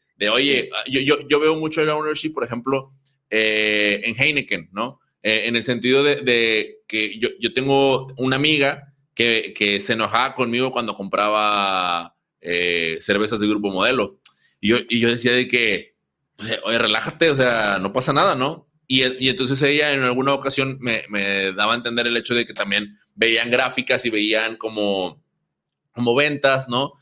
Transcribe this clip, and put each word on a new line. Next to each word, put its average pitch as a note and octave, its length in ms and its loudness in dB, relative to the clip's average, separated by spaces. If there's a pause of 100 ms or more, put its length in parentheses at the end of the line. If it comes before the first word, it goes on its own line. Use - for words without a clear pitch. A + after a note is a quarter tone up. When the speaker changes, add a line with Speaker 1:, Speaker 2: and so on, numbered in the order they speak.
(160)
Speaker 1:
de, G#2 140 0
oye, C3 380 2 (160)
Speaker 2:
Sí. C3 80 -10
Speaker 1:
yo, C#3+ 80 2
yo, C#3 280 2
yo D3 100 4
veo D#3 160 4
mucho D#3 260 -4
el D3+ 80 2
ownership, D3+ 420 -2
por B2+ 120 -6
ejemplo, A#2+ 500 -4 (380)
eh, G#2+ 760 2
en A2+ 160 -2
Heineken, C3 520 -2
¿no? A#2 260 -6 (240)
Eh, G#2+ 240 0
en A#2 80 0
el A2+ 100 0
sentido B2 380 2
de, D3 140 2
de A#2 720 0
que G#2+ 320 -4
yo, A2+ 80 2 (100)
yo A2+ 160 -2
tengo C3+ 640 2
una C3 180 0
amiga D3 580 0 (220)
que, A2+ 420 0
que G2+ 220 2
se G#2+ 140 -2
enojaba A2+ 420 0
conmigo B2+ 380 -2
cuando A#2 240 -4
compraba, G2 1200 0 (240)
eh, F2 600 -2
cervezas G#2+ 380 0
de G#2 80 0
Grupo G#2 240 0
Modelo. G#2 480 0 (420)
Y G#2 80 -2
yo, A#2 80 4 (120)
y A#2 120 0
yo A#2 80 4
decía A#2+ 240 2
de B2+ 160 2
que, A2 480 -2 (420)
o G#2+ 60 -16
sea, A2 200 -6
"Oye, A2+ 140 0
relájate, A#2 520 0
o C#3 40 2
sea, A2+ 460 2
no G2 120 -4
pasa B2+ 200 -2
nada, E3 240 2
¿no?". C#3+ 320 -4 (180)
Y, C3 160 2 (220)
y C3 40 4
entonces C3 340 0
ella D3 300 2
en C3+ 100 0
alguna C3 320 2
ocasión C3+ 460 -2
me, A#2 280 -2
me G2 440 -2
daba G#2 200 0
a A#2+ 40 0
entender A#2+ 300 -2
el A#2+ 100 0
hecho A#2 180 -2
de A#2 120 2
que G#2+ 80 -14
también G2+ 420 -2 (180)
veían A2+ 360 2
gráficas B2+ 540 0
y A#2+ 60 -2
veían G#2+ 460 0
como, G2+ 640 -4 (760)
como A#2+ 200 2
ventas, C#3 540 2
¿no? C3 340 -2